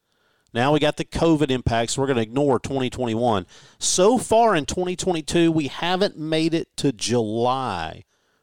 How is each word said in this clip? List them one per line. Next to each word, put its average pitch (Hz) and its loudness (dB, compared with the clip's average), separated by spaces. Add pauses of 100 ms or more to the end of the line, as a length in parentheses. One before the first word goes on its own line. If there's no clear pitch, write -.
(540)
Now 131 2
we 156 2
got 151 0
the 165 -6
covid 156 2
impacts. 117 -2
We're 135 0
gonna 127 0
ignore 123 0
twenty 135 -4
twenty-one. 113 -2 (340)
So 214 2
far 220 4
in 143 0
twenty 180 -4
twenty-two, 170 0
we 160 -2
haven't 180 -2
made 160 0
it - -4
to 143 2
July 110 -2 (400)